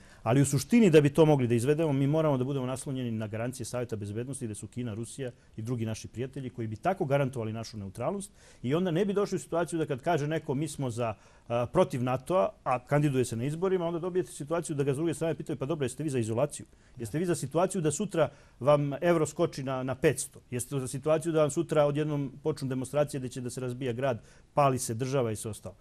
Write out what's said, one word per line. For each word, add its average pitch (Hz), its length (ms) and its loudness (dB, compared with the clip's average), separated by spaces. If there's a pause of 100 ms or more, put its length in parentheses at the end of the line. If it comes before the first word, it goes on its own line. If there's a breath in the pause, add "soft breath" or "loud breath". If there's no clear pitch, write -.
(240 loud breath)
Ali 123 180 6
u 139 40 6
suštini, 185 440 6
da 156 120 10
bi 143 80 6
to 156 160 6
mogli 139 220 6
da 117 80 4
izvedemo, 147 380 2
mi 135 140 2
moramo 151 300 2
da 123 60 0
budemo 135 220 -2
naslonjeni 131 460 -6
na 110 160 -2
garancije 113 380 -6
Saveta 123 300 -6
bezbednosti, 117 500 -6
gde 107 100 -6
su 104 120 -10
Kina, 120 260 -6
Rusija 120 380 -8 (260 soft breath)
i 110 40 -8
drugi 113 240 -4
naši 110 220 -6
prijatelji 131 420 -8
koji 113 180 -6
bi 107 80 -8
tako 185 300 -2
garantovali 127 480 0
našu 113 240 -10
neutralnost 120 540 -8 (320 loud breath)
i 127 120 0
onda 180 160 0
ne 180 140 2
bi 196 80 0
došli 196 220 0
u 170 40 -2
situaciju 170 400 -2
da, 156 60 0
kad 135 160 -4
kaže 147 260 0
neko: 156 280 -2
"Mi 151 120 -2
smo 135 220 -6
za, 113 240 -4 (340 soft breath)
a, 120 180 0
protiv 156 380 2
nato-a", 151 460 0 (140)
a 127 160 0
kandiduje 143 460 2
se 117 100 -4
na 113 100 -2
izborima, 175 400 0
onda 170 140 -2
dobijete 180 320 -2
situaciju 160 440 -4
da 139 80 0
ga 139 100 2
s 123 40 -2
druge 160 160 0
strane 165 220 -2
pitaju: 156 220 -6
"Pa 135 80 -6
dobro, 143 200 -2
jeste 135 180 -6
vi 156 60 -4
za 131 100 0
izolaciju? 113 460 -2 (320 soft breath)
Jeste 117 220 -6
vi 180 60 -2
za 175 100 0
situaciju 175 460 0
da 151 100 2
sutra 165 380 0 (300 loud breath)
vam 147 320 4 (100)
evro 170 240 4
skoči 156 380 -2
na, 131 200 -4
na 131 120 -4
petsto? - 460 0 (100)
Jeste 127 280 -4
za 127 80 -4
situaciju 151 440 0
da 156 100 4
vam 147 100 4
sutra 151 340 2
odjednom 147 460 0 (120)
počnu 147 240 -2
demonstracije 135 520 -2
gde 127 100 -6
će 131 120 -8
da 123 80 -6
se 131 120 -8
razbija 123 320 -4
grad, 123 280 -2 (320 soft breath)
pali 135 260 4
se 117 140 -4
država 127 380 0
i 104 40 -4
sve 110 160 -8
ostalo?" 95 300 -14